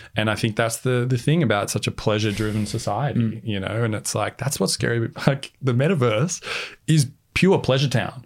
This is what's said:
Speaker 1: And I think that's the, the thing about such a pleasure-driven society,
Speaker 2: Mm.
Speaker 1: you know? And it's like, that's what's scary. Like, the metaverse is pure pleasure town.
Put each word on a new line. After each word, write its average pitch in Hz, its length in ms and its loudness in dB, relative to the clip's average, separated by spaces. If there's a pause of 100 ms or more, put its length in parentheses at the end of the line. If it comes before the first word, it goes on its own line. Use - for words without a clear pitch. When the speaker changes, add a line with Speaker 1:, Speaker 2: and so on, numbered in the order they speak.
(160)
Speaker 1:
And 110 140 2
I 104 60 0
think 110 180 -2
that's 117 240 0
the, 123 300 0
the 127 100 0
thing 151 240 2
about 104 280 2
such - 180 -2
a - 20 -2
pleasure-driven 107 760 0
society, 113 540 -2
Speaker 2:
Mm. 113 240 -2
Speaker 1:
you 104 160 -2
know? 98 240 -2
And 107 120 -2
it's - 180 -6
like, 104 240 -2
that's 127 220 -4
what's 190 120 0
scary. 117 380 0 (160)
Like, 139 340 -2
the 127 140 0
metaverse 131 680 2 (460)
is 156 220 4 (260)
pure 180 240 6
pleasure 131 300 2
town. - 380 -2